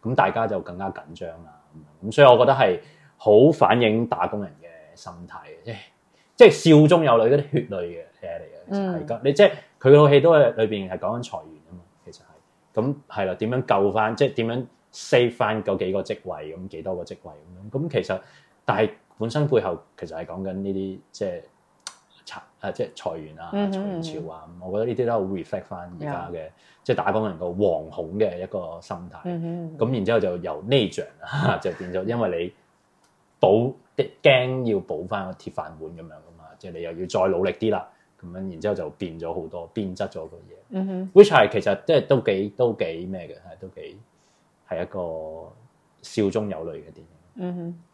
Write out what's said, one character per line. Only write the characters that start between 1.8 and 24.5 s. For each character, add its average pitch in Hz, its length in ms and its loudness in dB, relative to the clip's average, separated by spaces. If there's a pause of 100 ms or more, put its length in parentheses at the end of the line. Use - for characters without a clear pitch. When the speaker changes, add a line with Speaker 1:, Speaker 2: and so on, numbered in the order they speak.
Speaker 1:
樣， - 20 -
噉 - 60 -8
所 147 80 8
以 139 40 12
我 123 100 10
覺 123 80 6
得 135 80 6
係 110 260 2 (380)
好 113 340 8
反 113 300 4
映 113 260 2
打 90 200 -2
工 104 140 -6
人 98 80 -10 (120)
嘅 - 360 -20
心 - 140 -18 (160)
態 - 200 -18 (180)
嘅， - 0 -
即 117 80 -10
係， 104 40 -12 (600)
即 247 80 12
係 156 360 10
笑 156 60 8
中 170 160 6
有 135 100 4
淚 113 160 6
嗰 139 60 4
啲 143 160 -2
血 - 80 2 (100)
淚 95 120 -6
嘅 85 240 -10 (160)
嘢 85 180 -10
嚟 85 40 -16
嘅， - 260 -20
其 196 60 -6
實 202 40 -2 (140)
係 160 140 -8
㗎。 117 100 -4
Speaker 2:
嗯。 113 80 -12
Speaker 1:
你 143 80 2
即 202 100 6
係 190 80 6 (280)
佢 135 160 8
套 147 140 10
戲 143 120 8
都 165 120 6
係 135 220 6
裏 113 120 2
邊 98 220 -4
係 92 100 -8
講 107 180 -4
緊 117 120 -8
裁 90 160 -10
員 80 100 -20 (140)
吖 90 60 -20
嘛， 87 60 -18 (240)
其 85 60 -20
實 - 80 -20
係。 - 600 -10
噉 139 140 -2 (120)
係 101 180 -4
啦， 90 100 -4
點 110 160 -4
樣 127 140 -2
救 101 280 2
返， 110 240 0
即 143 80 4
係 131 80 -2
點 113 140 -2
樣 120 180 -4 (260)
save 123 400 2
返 110 320 -2
嗰 98 140 -2
幾 92 160 -4
個 98 80 -2
職 107 240 -8
位， 78 320 -12
噉 92 100 -14
幾 80 140 -14
多 92 160 -6
個 87 80 -10
職 90 180 -16
位 87 80 -18
噉 90 400 -20
樣。 - 0 -
噉 151 180 -4
其 117 140 0
實， 95 160 -2 (460)
但 - 120 0
係 214 120 2 (280)
本 113 120 -4
身 147 180 0
背 127 140 4
後 90 160 -4 (200)
其 - 80 -12
實 80 120 -16
係 85 80 -8
講 87 160 -10
緊 95 120 -6
呢 98 200 -6
啲， 95 260 -6 (120)
即 - 140 -6
係 87 160 -8 (840)
裁-， - 160 -18 (180)
啊， 98 120 -8
即 123 120 -6
係 123 120 -8
裁 82 220 -8
員 78 220 -16
啊， 170 140 -14
Speaker 2:
嗯 202 180 -2
哼。 - 0 -
Speaker 1:
裁 190 80 -6
員 190 220 -8
潮 160 320 -10
啊， 80 100 -18 (180)